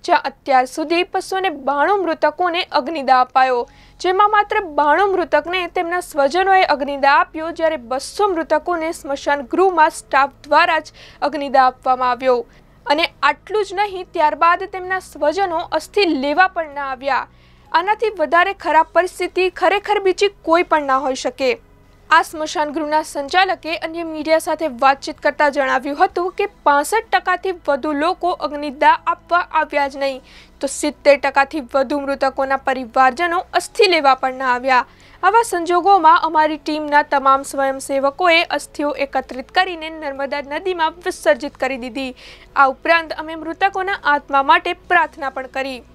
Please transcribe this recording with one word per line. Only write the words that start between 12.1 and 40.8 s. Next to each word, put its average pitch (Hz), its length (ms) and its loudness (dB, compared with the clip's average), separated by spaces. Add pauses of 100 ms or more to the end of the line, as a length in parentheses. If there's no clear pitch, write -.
આવ્યો. 254 200 2 (480)
અને 320 200 2
આટલું 381 680 -2
જ 370 80 -6
નહીં, 381 380 -6
ત્યારબાદ 339 580 2
તેમના 370 320 -6
સ્વજનો 320 560 -2 (160)
અસ્થિ 392 280 0 (180)
લેવા 359 340 2
પણ 285 220 -8
ના 269 100 -6
આવ્યા. 254 320 -4 (480)
આનાથી 427 500 0
વધારે 349 460 2
ખરાબ 320 320 4
પરિસ્થિતિ 359 500 -2 (140)
ખરેખર 403 360 2 (100)
બીજી 403 220 0 (200)
કોઈ 349 240 2
પણ 277 180 0
ના 262 140 2
હોઈ 262 180 -4
શકે. 254 260 -2 (580)
આ 320 180 8
સ્મશાન 311 480 -4
ગૃહના 302 320 0
સંચાલકે 330 680 -2 (140)
અન્ય 330 180 -8
મીડિયા 311 400 -2
સાથે 320 240 -4 (140)
વાતચીત 277 420 0
કરતા 294 300 2
જણાવ્યું 269 440 -2
હતું 370 380 0
કે 415 100 -2 (200)
પાસઠ 294 440 0
ટકાથી 359 420 0 (140)
વધુ 294 300 -2
લોકો 339 340 -2 (160)
અગ્નિદાહ 294 460 0 (180)
આપવા 349 300 -2 (180)
આવ્યા 285 360 -2
જ 277 80 -8
નહીં, 269 120 -2 (440)
તો 277 160 -4
સિત્તેર 285 380 2 (120)
ટકાથી 277 360 0 (140)
વધુ 269 300 0
મૃતકોના 269 520 -2 (120)
પરિવારજનો 262 720 0 (160)
અસ્થિ 415 320 0
લેવા 277 320 4
પણ 262 180 -6
ના 247 140 0
આવ્યા. 254 260 2 (420)
આવા 440 280 4
સંજોગોમાં 339 760 4
અમારી 311 340 0
ટીમના 302 400 0 (100)
તમામ 277 380 2
સ્વયંસેવકોએ 277 880 0 (160)
અસ્થિઓ - 380 -6 (120)
એકત્રિત 254 520 -8
કરીને 320 400 -6
નર્મદા 277 500 -6
નદીમાં 330 560 -4